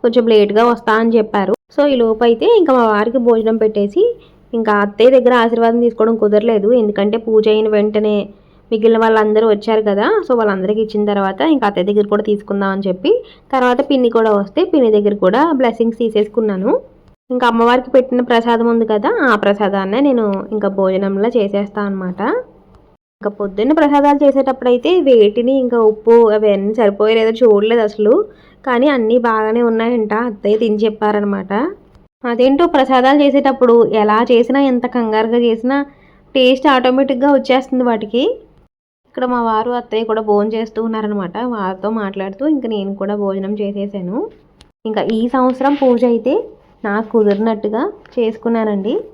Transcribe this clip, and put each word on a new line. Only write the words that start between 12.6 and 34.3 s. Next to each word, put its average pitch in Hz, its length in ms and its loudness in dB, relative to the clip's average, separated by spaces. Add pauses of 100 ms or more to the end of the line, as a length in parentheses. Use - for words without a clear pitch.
అని 196 140 -6
చెప్పి 185 220 -2 (420)
తర్వాత 247 280 0 (100)
పిన్ని 254 260 2
కూడా 226 220 2
వస్తే 202 220 -4 (120)
పిన్ని 254 240 2
దగ్గర 208 180 2 (100)
కూడా 202 160 2 (200)
బ్లెస్సింగ్స్ 226 420 -2
తీసేసుకున్నాను. 214 680 -2 (600)
ఇంకా 247 220 0
అమ్మవారికి 240 440 2
పెట్టిన 247 340 2
ప్రసాదం 233 440 2
ఉంది 226 180 0
కదా, 214 180 0 (220)
ఆ - 20 4 (100)
ప్రసాదాన్నే 202 640 -2
నేను 240 160 0 (300)
ఇంకా 208 240 -2
భోజనంలా 196 600 0
చేసేస్తా 202 500 -4
అనమాట. 190 320 -8 (1000)
ఇంకా 202 80 -2 (100)
పొద్దున్న 202 400 -2
ప్రసాదాలు 285 420 2
చేసేటప్పుడైతే 262 680 0 (160)
వేటిని 233 440 2 (120)
ఇంకా 240 240 0
ఉప్పు 214 260 2 (220)
అవన్నీ 202 420 0
సరిపోయలేదో 220 640 2
చూడలేదు 226 480 2
అసలు, 208 260 0 (520)
కానీ 254 280 0
అన్నీ 233 220 0 (100)
బాగానే 220 420 0
ఉన్నాయంట. 226 460 -2 (140)
అత్తయ్య 208 340 -2
తిని 214 220 -2
చెప్పారనమాట. 202 680 -2 (720)
అదేంటో 254 420 2 (100)
ప్రసాదాలు 262 480 2
చేసేటప్పుడు 269 520 2 (260)
ఎలా 208 160 2 (140)